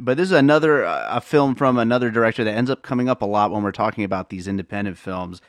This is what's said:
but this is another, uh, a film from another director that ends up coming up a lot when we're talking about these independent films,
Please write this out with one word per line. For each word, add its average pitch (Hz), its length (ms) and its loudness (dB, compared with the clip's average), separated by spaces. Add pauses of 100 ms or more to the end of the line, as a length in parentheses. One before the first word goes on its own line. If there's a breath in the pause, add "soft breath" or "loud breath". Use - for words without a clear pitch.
but 127 120 0
this 180 100 0
is 190 60 0
another, 147 540 4
uh, 73 300 -4
a 120 40 -2
film 139 360 2
from 131 220 2
another 120 340 0
director 113 320 2
that 107 100 -2
ends 123 160 0
up 131 120 -4
coming 123 260 -2
up 127 120 0
a 104 60 -4
lot 104 240 2
when 104 140 -4
we're 98 80 -2
talking 107 320 -2
about 95 260 -6
these 92 160 -10
independent 98 520 -6
films, 90 500 -10